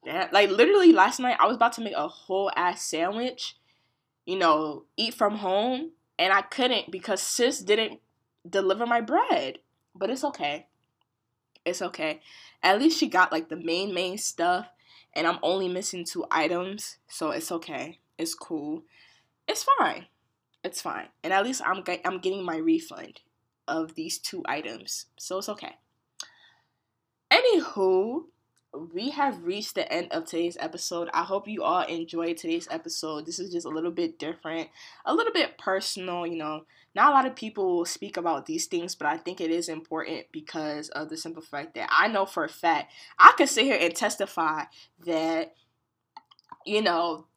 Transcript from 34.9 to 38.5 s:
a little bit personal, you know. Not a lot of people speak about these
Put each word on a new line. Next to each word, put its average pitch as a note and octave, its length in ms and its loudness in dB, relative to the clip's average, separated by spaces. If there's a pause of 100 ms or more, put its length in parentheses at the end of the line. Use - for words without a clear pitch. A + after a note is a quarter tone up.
a C4 100 0
little - 180 0
bit - 260 -2
personal, F#3 680 -4
you E3+ 100 -6
know. D#3 280 -8 (300)
Not A#3+ 160 6
a C#4+ 40 2
lot C4 120 6
of B3+ 100 -6
people F#3+ 480 0
speak G3+ 320 -8
about E3 300 -2
these D#3+ 200 -4